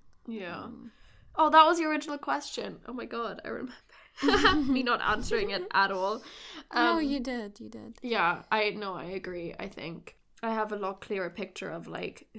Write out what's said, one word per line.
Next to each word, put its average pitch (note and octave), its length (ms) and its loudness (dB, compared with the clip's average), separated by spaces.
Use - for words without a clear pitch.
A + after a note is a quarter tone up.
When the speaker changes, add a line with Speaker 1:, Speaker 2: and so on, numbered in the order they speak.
Speaker 1:
Yeah. F3+ 380 -8
Speaker 2:
Um, A#3 280 -14
Speaker 1:
Oh, D#4 140 6
that D#4 140 12
was E4+ 160 6
your D#4 100 0
original D4+ 280 -4
question. B3+ 680 -6
Oh A#3 60 -10
my A#3+ 140 -8
God, A3+ 380 -6
I - 40 -10
remember - 260 -8
<laughs> D4+ 500 6
me C4 120 2
not A#3+ 160 2
answering G#3 500 0
it G3 220 -4
at G3 180 4
all. F#3+ 320 -2
Speaker 2:
No, A#3+ 260 4
Speaker 1:
Um, D#4+ 40 2
Speaker 2:
you C#4+ 180 0
did, A#3 400 -6
you A3 80 -14
did. A3 340 -14
Speaker 1:
Yeah, F#3+ 400 2
I, G#3+ 180 4
no, G3 240 -6
I D#3 100 -8
agree. F3+ 540 -6
I - 80 -6
think E3+ 500 -12
I A3+ 60 -2
have G#3+ 220 0
a G#3 40 -2
lot G3 240 -6
clearer F#3+ 300 -4
picture F#3 400 -8
of, E3 180 -10
like, - 400 -10